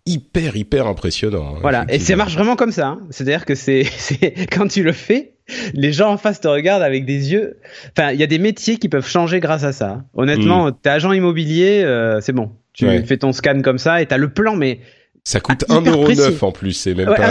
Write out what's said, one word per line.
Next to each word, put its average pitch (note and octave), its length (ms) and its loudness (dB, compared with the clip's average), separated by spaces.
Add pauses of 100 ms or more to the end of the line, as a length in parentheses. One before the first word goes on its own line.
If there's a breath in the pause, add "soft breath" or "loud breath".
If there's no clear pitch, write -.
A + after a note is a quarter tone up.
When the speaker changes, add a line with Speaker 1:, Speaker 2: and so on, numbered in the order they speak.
Speaker 1:
hyper, D#3+ 500 -4
hyper A2+ 320 -2
impressionnant, F2+ 680 -4
hein, D#2 80 -10
Speaker 2:
Voilà. B2+ 220 2
Et - 40 -6
ça B2 60 0
Speaker 1:
effectivement. F3 240 2
Speaker 2:
marche G3 160 -2
vraiment G#3+ 220 2
comme A3+ 160 0
ça, D3 160 -2
hein. E3+ 120 -8 (100)
C'est-à-dire C#3+ 360 -4
que C#3+ 100 0
c'est, C3+ 280 2
<laughs> - 120 -6
c'est, - 380 -2 (180)
quand G3 160 0
tu G3 160 0
le E3 80 2
fais, - 400 -2 (400 loud breath)
les C#3+ 200 0
gens G3+ 200 2
en G3+ 60 -2
face G#3 220 -4
te E3 60 -2
regardent D#3+ 360 2
avec C3+ 240 0
des C#3 260 -2
yeux. G#3 240 -2 (400 loud breath)
Enfin, D3 160 2
il C#3+ 80 0
y - 20 2
a D#3+ 60 4
des D#3+ 100 2
métiers G#3+ 380 0
qui A3 140 -2
peuvent C#3 180 -2
changer F3 320 0
grâce D#3 240 -2
à C#3+ 80 0
ça, G#2 180 -4
hein. B2+ 140 -10 (100)
Honnêtement, E3 520 2
Speaker 1:
Mm. C#3 60 0 (100)
Speaker 2:
t'es C#3+ 80 2
agent D#3 220 2
immobilier, F3+ 720 2
euh, A2+ 360 0
c'est C3+ 140 -2
bon. A2 180 -2 (220)
Tu - 120 0
Speaker 1:
Ouais. G2 160 4
Speaker 2:
fais B2 140 0
ton C3+ 160 0
scan C3+ 300 0
comme C3 160 2
ça E3 240 0
et C#3+ 40 -2
t'as C3+ 120 0
le C#3+ 100 2
plan, G#3+ 260 -2
mais C3 260 -2 (440 soft breath)
Speaker 1:
Ça - 160 -2
coûte - 300 -2
Speaker 2:
ah, - 100 4
hyper E3 120 4
Speaker 1:
un D#3+ 40 4
euro D3 120 4
neuf C#3+ 100 4
Speaker 2:
précis. E3 260 2
Speaker 1:
en F#2+ 80 0
plus, F#2+ 220 -6
c'est F#2 200 -4
même F#2 140 0
Speaker 2:
Ouais, G#3+ 80 4
Speaker 1:
pas - 140 2